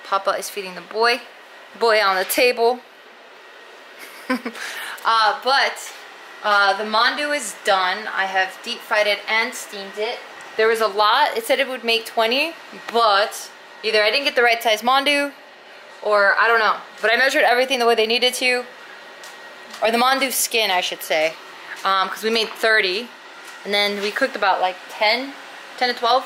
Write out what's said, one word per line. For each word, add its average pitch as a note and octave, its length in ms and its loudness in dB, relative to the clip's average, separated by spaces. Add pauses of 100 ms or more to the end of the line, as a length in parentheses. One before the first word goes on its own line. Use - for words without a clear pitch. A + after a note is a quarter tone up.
Papa D3 280 -2
is - 180 -6
feeding F#3 240 -10
the F3 80 -14
boy. A3+ 400 0 (560)
Boy G#3+ 240 4
on G3 140 4
the F#3+ 100 0
table. A#3+ 580 2
<laughs> - 60 -20 (2250)
Uh, G#3+ 380 2
but, B3 500 0 (520)
uh, G3+ 340 4
the G#3+ 60 -4
mandu C4+ 500 0
is B3+ 200 -6 (100)
done. F#3+ 500 2
I F#3+ 120 -2
have F#3+ 360 -2
deep A#3 160 -8
fried G#3 280 0
it G3+ 120 0 (100)
and A3+ 260 -2
steamed G3 440 -12
it. A3 200 -4 (380)
There A3 120 4
was A3+ 120 2
a A3 60 2
lot. G#3+ 500 2
It A3+ 80 -4
said C4 140 2
it C4 100 0
would B3 140 -8
make A3+ 240 -2
twenty, C4 480 0 (380)
but A3 580 2 (320)
either G#3+ 200 2
I G#3+ 80 4
didn't C#4 140 0
get D4 120 0
the B3 60 4
right A#3 200 2
size A3 200 2
mandu, C#4 500 2 (720)
or G3+ 360 4
I G#3+ 80 4
don't A3+ 140 4
know. G3+ 160 2 (240)
But G#3+ 120 2
I A#3 40 4
measured C4+ 260 2
everything B3 380 2
the A#3 60 4
way A#3 100 6
they A3 100 2
needed A#3+ 280 0
to, B3 300 -2 (1200)
or A3 80 2
the A#3 80 0
mandu C4 340 2
skin, A3 380 0
I F3+ 100 2
should F3+ 220 -6
say, D#3+ 320 0 (500)
um, F#3+ 240 2
'cause - 140 -10
we A3 80 -2
made A3+ 200 0
thirty, A3 580 2 (560)
and G3+ 100 -4
then G3+ 280 0
we G#3 100 -2
cooked - 240 -2
about, G3 240 2
like, F#3 160 0 (140)
ten, B3 440 0 (440)
ten B3 140 0
to A#3+ 60 -6
twelve. B3 280 2